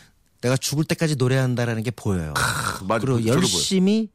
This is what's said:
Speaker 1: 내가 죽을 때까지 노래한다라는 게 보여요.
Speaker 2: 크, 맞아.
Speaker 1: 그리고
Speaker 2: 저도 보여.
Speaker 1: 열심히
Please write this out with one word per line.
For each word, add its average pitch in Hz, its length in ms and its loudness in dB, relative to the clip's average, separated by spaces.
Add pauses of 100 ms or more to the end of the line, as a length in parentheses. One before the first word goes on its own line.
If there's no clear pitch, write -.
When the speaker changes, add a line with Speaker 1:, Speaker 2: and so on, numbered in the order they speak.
(420)
Speaker 1:
내가 127 140 2
죽을 143 280 -2
때까지 160 320 -2
노래한다라는 123 640 0
게 120 80 -2
보여요. 85 440 -2
Speaker 2:
크, - 500 -2
맞아. 104 200 2
Speaker 1:
그리고 127 160 2
Speaker 2:
저도 113 120 2
보여. 135 100 4
Speaker 1:
열심히 196 720 2